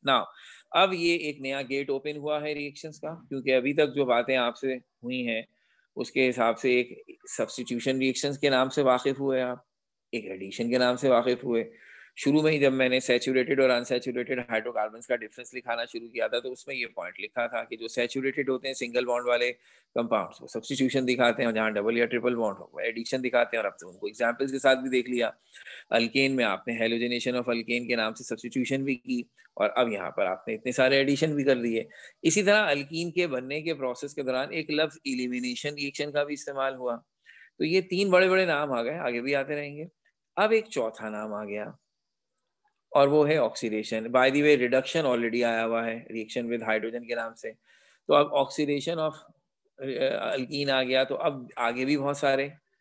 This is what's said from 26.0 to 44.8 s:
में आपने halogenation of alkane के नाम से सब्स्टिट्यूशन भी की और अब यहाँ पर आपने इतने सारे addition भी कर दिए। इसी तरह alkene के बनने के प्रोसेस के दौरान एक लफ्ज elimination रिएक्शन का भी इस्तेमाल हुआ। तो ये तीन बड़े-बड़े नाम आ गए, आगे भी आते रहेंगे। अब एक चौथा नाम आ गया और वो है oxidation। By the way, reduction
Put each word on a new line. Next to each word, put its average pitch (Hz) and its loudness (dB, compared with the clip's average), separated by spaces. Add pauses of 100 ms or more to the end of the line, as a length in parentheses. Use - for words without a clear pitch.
में 127 2
आपने 107 -2
halogenation 117 -2
of 123 -2
alkane 120 -2
के 120 0
नाम 113 0
से 123 -14
सब्स्टिट्यूशन 127 -2
भी 139 0
की 120 -6 (260)
और 104 2
अब 120 2
यहाँ 95 -6
पर - 0
आपने 92 -4
इतने 123 -4
सारे 131 4
addition 143 2
भी 143 0
कर 135 6
दिए। 117 -2 (360)
इसी 165 4
तरह 208 6
alkene 160 0
के 175 0
बनने 135 -4
के 160 -4
प्रोसेस 139 -6
के 147 -6
दौरान 131 -2
एक 160 -4
लफ्ज 151 0
elimination 123 -4
रिएक्शन 147 -6
का 147 0
भी 147 -6
इस्तेमाल 135 -4
हुआ। 123 -4 (640)
तो - -2
ये 170 2
तीन 185 0
बड़े-बड़े 185 6
नाम 147 0
आ 120 0
गए, 143 -4
आगे 123 -2
भी 131 -4
आते 143 -2
रहेंगे। 147 -8 (500)
अब 214 4
एक 220 4
चौथा 110 -4
नाम 107 -6
आ 104 -6
गया 104 -8 (1160)
और 139 8
वो 151 6
है 151 4
oxidation। 110 -2
By 127 6
the 143 4
way, 147 8
reduction 127 2